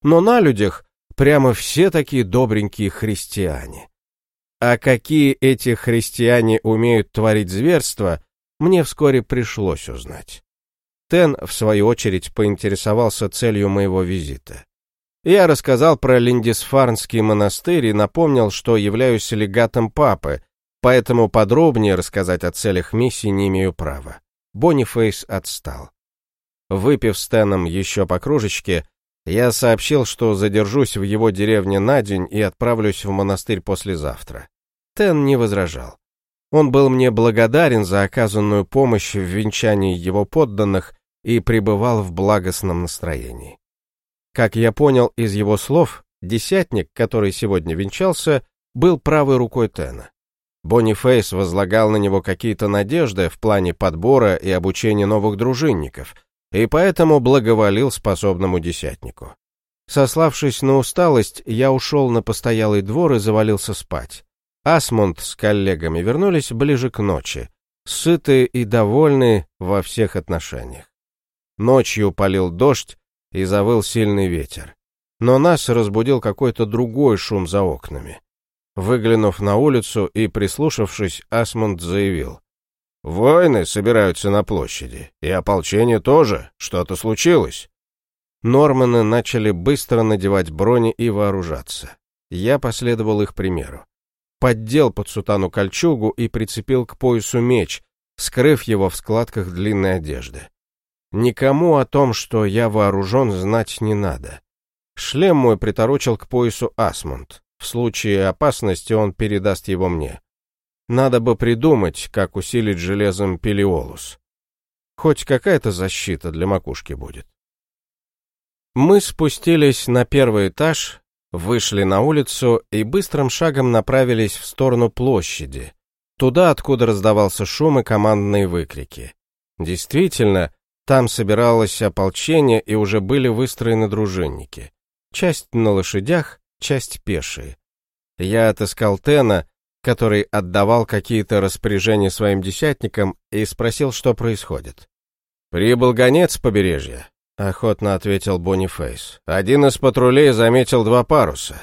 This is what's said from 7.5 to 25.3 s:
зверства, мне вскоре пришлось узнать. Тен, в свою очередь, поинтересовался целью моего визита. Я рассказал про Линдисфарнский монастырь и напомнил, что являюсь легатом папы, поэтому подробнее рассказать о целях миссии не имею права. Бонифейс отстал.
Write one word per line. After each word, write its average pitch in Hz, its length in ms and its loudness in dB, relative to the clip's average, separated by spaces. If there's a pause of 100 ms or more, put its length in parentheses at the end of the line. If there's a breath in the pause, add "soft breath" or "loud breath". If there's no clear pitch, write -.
зверства, 107 720 -2 (380)
мне 170 240 4
вскоре 139 360 2
пришлось 110 680 -4
узнать. - 560 -16 (680)
Тен, 165 320 4
в - 100 -12
свою 107 360 2
очередь, 101 440 -2
поинтересовался 104 960 -2
целью 104 420 -2
моего 95 340 0
визита. 76 600 -8 (600)
Я 180 240 6
рассказал 139 480 4
про 127 240 4
Линдисфарнский 120 1000 0
монастырь 107 640 0
и 107 60 2
напомнил, 113 600 2
что 117 240 0
являюсь 110 560 0
легатом 107 580 0
папы, 92 540 -2 (360)
поэтому 120 480 4
подробнее 110 680 4
рассказать 90 480 -2
о 87 80 -2
целях 90 400 -2
миссии 113 380 -2
не 98 180 0
имею 95 240 0
права. 69 480 -10 (340)
Бонифейс 120 720 0
отстал. 69 640 -12 (800)